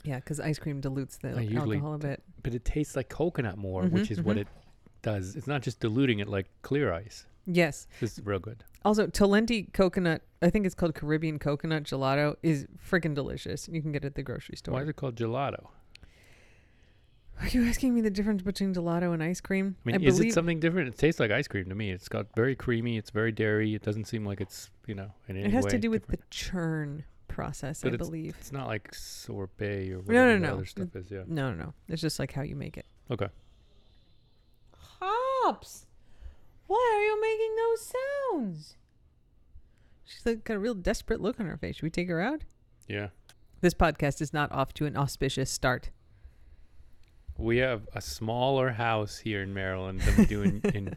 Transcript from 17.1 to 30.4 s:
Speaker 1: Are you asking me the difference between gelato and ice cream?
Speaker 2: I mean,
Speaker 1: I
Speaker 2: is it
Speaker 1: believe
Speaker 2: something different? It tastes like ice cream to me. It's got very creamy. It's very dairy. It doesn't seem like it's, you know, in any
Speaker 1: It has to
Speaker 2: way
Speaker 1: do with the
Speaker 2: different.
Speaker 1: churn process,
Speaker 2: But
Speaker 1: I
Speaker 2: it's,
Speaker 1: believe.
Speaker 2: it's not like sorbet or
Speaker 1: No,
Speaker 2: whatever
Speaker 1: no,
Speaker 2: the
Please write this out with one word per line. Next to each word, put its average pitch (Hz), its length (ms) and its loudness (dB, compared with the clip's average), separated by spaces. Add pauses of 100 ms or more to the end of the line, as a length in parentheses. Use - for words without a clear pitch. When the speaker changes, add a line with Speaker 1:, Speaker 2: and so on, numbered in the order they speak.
Speaker 1:
Are - 100 -2
you 247 200 4
asking 240 260 2
me 233 60 4
the 220 100 4
difference 202 300 2
between 190 320 0
gelato 175 400 2
and 165 100 0
ice 175 200 -2
cream? 190 420 0
Speaker 2:
I - 80 -4
mean, - 100 4
Speaker 1:
I - 40 6
Speaker 2:
is 190 80 10
it 190 60 6
Speaker 1:
believe 226 120 6
Speaker 2:
something 170 260 4
different? 165 300 4
It 117 80 -10
tastes 156 240 4
like 117 100 4
ice 123 160 4
cream 92 220 -4
to 92 60 -6
me. 104 160 -2
It's - 180 -6
got 104 260 -2
very 123 220 4
creamy. 117 400 0
It's 107 140 -6
very 110 200 2
dairy. 107 440 2
It 107 80 -6
doesn't 107 240 -2
seem 110 180 -4
like 101 160 -4
it's, - 300 -10 (160)
you 110 80 -6
know, 98 180 -10 (160)
in - 80 -6
any 98 80 -4
Speaker 1:
It 208 80 2
has 254 140 4
to - 100 2
Speaker 2:
way - 40 4
Speaker 1:
do 226 100 0
with 220 160 -2
the - 100 -4
Speaker 2:
different. - 140 -10
Speaker 1:
churn 156 760 -4 (240)
process, - 540 -8
Speaker 2:
But 123 100 0
Speaker 1:
I 120 40 -2
Speaker 2:
it's, 165 120 -4
Speaker 1:
believe. 160 320 -8
Speaker 2:
it's - 120 -14
not 135 160 -6
like 107 260 -6
sorbet 101 960 -6
or 92 60 -6
Speaker 1:
No, 92 40 -8
Speaker 2:
whatever 233 280 6
Speaker 1:
no, 233 40 8
Speaker 2:
the 208 140 6